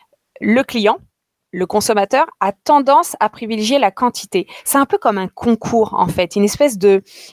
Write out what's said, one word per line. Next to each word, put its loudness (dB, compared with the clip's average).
le 2
client, 0
le -6
consommateur 0
a -2
tendance 2
à 0
privilégier -4
la 2
quantité. -4
C'est 0
un 2
peu 0
comme -2
un -6
concours, -2
en 0
fait, -4
une 2
espèce 0
de, 4